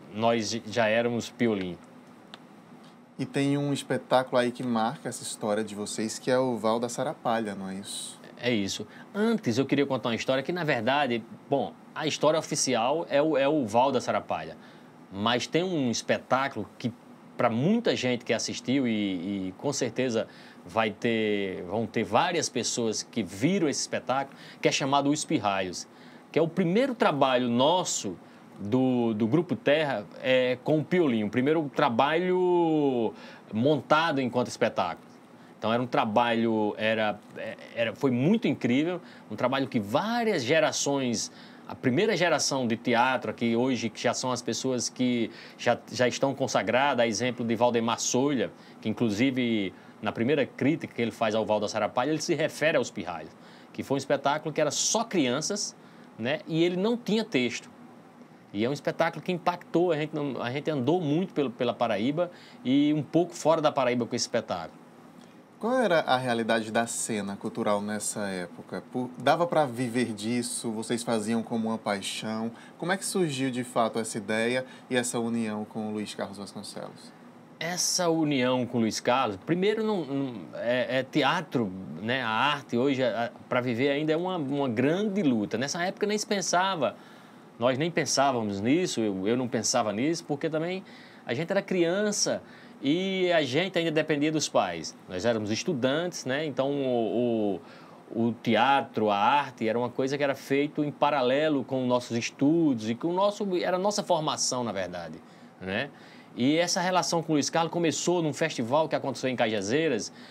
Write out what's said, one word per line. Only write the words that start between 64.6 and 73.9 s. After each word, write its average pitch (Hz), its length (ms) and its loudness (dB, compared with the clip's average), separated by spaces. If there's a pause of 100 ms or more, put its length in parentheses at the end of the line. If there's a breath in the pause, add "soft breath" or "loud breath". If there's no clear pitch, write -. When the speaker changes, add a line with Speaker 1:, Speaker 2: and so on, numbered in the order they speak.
Speaker 2:
Qual 247 180 0
era 180 220 4
a 131 160 2
realidade 117 560 0
da 117 160 2
cena 101 480 -4
cultural 107 460 -2
nessa 104 460 -6
época? 92 540 -8 (120)
Por, 127 240 -4
dava 156 280 2
pra 160 200 4
viver 120 480 -2
disso? 117 580 -4
Vocês 113 320 -4
faziam 113 400 0
como 113 240 -2
uma 113 100 -2
paixão? 110 720 -4 (280 loud breath)
Como 170 160 -2
é 202 40 0
que - 80 -8
surgiu, 135 460 0
de 123 140 -4
fato, 113 340 0